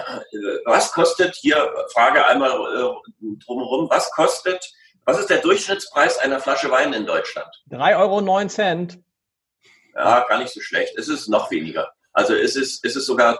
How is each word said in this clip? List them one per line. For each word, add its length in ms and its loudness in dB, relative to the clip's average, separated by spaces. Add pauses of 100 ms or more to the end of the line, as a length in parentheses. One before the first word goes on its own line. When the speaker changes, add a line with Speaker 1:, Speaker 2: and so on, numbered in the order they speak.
(680)
Speaker 1:
was 260 2
kostet 440 2
hier, 360 2 (200)
Frage 340 4
einmal, 240 4
äh, 880 -4 (100)
drumherum, 440 -4
was 200 0
kostet, 600 -2 (320)
was 140 2
ist 120 -2
der 80 4
Durchschnittspreis 800 0
einer 220 0
Flasche 300 -2
Wein 220 2
in 140 -4
Deutschland? 420 -4 (220)
Speaker 2:
Drei 260 2
Euro 240 2
neun 280 0
Cent. 500 -2 (960)
Speaker 1:
Ja, 340 4
gar 100 2
nicht 140 -6
so 80 -14
schlecht. 380 -4
Es 100 -8
ist 200 -6
noch 220 0
weniger. 420 -6 (200)
Also 220 2
es 220 2
ist, 280 -4
es 120 -4
ist 100 -4
sogar 340 4